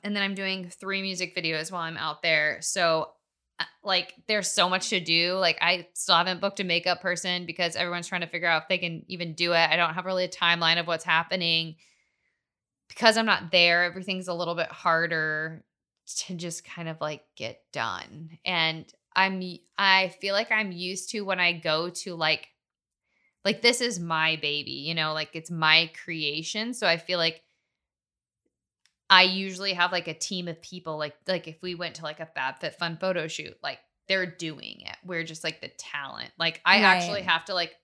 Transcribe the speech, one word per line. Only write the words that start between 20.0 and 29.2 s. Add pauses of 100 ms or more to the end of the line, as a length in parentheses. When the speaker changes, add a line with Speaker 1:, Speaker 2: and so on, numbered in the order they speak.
Speaker 1:
feel
like
I'm
used
to
when
I
go
to,
like, (960)
like,
this
is
my
baby,
you
know,
like,
it's
my (140)
creation.
So
I
feel
like (1700)
I